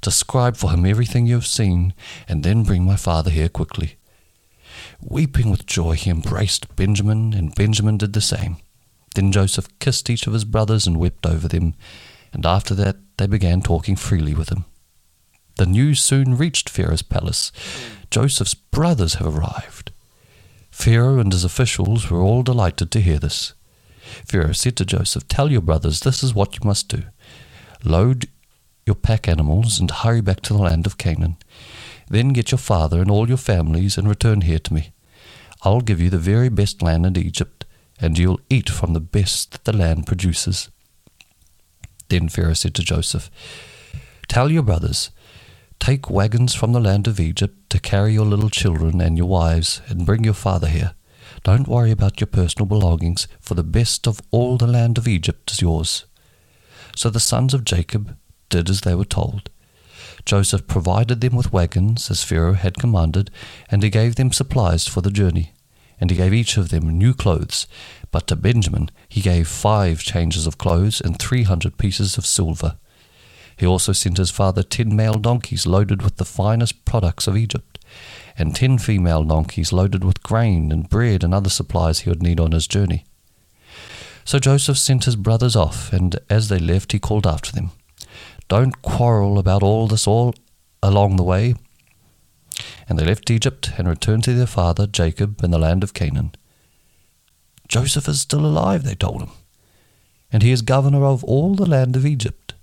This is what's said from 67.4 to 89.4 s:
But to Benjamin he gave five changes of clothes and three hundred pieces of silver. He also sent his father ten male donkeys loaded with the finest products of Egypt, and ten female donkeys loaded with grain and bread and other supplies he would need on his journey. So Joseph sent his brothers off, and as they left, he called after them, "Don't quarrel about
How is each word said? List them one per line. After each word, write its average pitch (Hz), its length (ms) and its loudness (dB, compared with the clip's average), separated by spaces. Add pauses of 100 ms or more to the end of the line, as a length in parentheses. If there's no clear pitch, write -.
But - 160 -2
to - 80 0
Benjamin 95 540 0 (180)
he - 140 -4
gave 87 260 2
five 101 560 0
changes 80 420 -2
of 80 120 -6
clothes 92 420 0
and 85 180 -4
three 123 260 -2
hundred 92 340 0
pieces 98 400 -2
of - 80 -4
silver. 80 520 -2 (800)
He - 100 -2
also 92 280 2
sent 90 240 -2
his 92 140 0
father 95 320 0
ten 110 320 -2
male 110 240 2
donkeys 120 460 -2
loaded 95 360 2
with 95 160 -2
the 90 80 -2
finest 113 600 -2
products 95 420 0
of 101 100 0
Egypt, 113 400 -4 (600)
and 78 180 -2
ten 131 240 2
female 87 440 2
donkeys 78 480 0
loaded 95 320 2
with 92 200 0
grain 98 480 0
and 82 180 -2
bread 107 340 2
and 87 100 2
other 98 160 0
supplies 82 500 -2
he - 100 -4
would 85 140 -2
need 85 160 2
on 80 120 2
his 82 160 0
journey. 101 380 -2 (1200)
So 139 140 0
Joseph 135 380 2
sent 131 280 2
his 123 100 2
brothers 110 400 2
off, - 380 0
and 87 260 0 (100)
as 107 180 2
they 98 120 0
left, 87 320 0
he 104 80 0
called 107 280 0
after 78 240 -2
them, - 200 -4 (760)
"Don't 123 340 2
quarrel 104 560 2
about 95 240 2